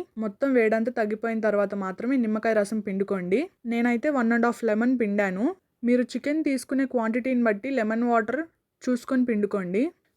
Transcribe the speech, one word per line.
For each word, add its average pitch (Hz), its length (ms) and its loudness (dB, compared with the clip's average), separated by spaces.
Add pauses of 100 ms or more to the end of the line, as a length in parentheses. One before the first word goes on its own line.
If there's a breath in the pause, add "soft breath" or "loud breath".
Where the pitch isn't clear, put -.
(240)
మొత్తం 220 240 -2 (100)
వేడంతా 226 420 2
తగ్గిపోయిన 220 480 -2
తర్వాత 202 260 0 (100)
మాత్రమే 233 400 -2
నిమ్మకాయ 220 360 0
రసం 208 280 -2
పిండుకోండి. 196 540 0 (320)
నేనైతే 240 360 0 (100)
వన్ 226 180 2
అండ్ 233 120 4
హాఫ్ - 200 -6
లెమన్ 240 320 2
పిండాను. 202 420 0 (460)
మీరు 247 140 4 (100)
చికెన్ 294 360 -2
తీసుకునే 269 440 -2
క్వాంటిటీని 240 560 0
బట్టి 214 200 -2 (100)
లెమన్ 226 320 0
వాటర్ 233 300 0 (440)
చూసుకొని 254 460 0
పిండుకోండి. 202 520 0 (320)